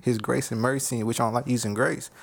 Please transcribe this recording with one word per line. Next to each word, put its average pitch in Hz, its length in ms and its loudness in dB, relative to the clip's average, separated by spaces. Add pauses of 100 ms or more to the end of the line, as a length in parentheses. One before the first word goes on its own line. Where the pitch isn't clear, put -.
his 120 160 2
grace 123 340 0
and 113 80 -2
mercy, 127 440 0
which 117 180 0
I 117 40 4
don't 110 80 0
like 120 140 0
using 113 260 0
grace, 147 380 -2 (120)